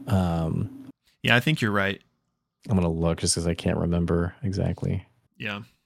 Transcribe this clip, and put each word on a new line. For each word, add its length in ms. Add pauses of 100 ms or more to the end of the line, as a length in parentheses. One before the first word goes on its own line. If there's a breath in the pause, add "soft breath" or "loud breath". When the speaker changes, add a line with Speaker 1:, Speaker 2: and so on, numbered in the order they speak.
Speaker 1:
Um, 840 (340)
Speaker 2:
Yeah, 120
I 40
think 220
you're 100
right. 300 (680)
Speaker 1:
I'm 60
gonna 140
look 300
just 160
'cause 120
I 80
can't 220
remember 640
exactly. 640 (320)
Speaker 2:
Yeah. 240 (240)